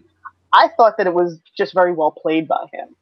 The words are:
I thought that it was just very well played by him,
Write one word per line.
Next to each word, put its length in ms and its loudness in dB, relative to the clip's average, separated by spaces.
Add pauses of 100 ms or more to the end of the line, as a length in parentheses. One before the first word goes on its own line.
(540)
I 140 4 (100)
thought 180 4
that 100 0
it 60 -2
was 260 -2 (180)
just 180 -4
very 180 0
well 180 -2
played 380 -4
by 240 -4
him, 300 -16